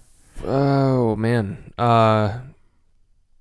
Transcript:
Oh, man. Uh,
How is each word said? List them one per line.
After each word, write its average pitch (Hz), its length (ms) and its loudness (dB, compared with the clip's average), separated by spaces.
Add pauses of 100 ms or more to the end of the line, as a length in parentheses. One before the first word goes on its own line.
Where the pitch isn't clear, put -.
(440)
Oh, 131 720 0
man. 110 600 -4
Uh, 110 600 2 (1040)